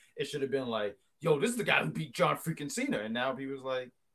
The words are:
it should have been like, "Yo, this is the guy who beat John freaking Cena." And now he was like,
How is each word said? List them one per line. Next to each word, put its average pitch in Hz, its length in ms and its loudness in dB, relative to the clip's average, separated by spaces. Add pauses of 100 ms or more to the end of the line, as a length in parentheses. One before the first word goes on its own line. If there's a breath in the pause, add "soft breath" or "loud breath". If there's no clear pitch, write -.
(180)
it 143 80 -2
should 143 160 -4
have 131 100 -2
been 131 160 0
like, 107 300 -2 (240)
"Yo, 151 180 4
this 220 120 4
is 240 40 -2
the 208 80 0
guy 139 180 4
who 156 100 0
beat 160 220 -6
John 151 240 4
freaking 147 320 -4
Cena." 240 300 0
And 110 140 -4
now 127 220 0
he 135 120 -6
was 135 140 -6
like, 127 280 -4 (260)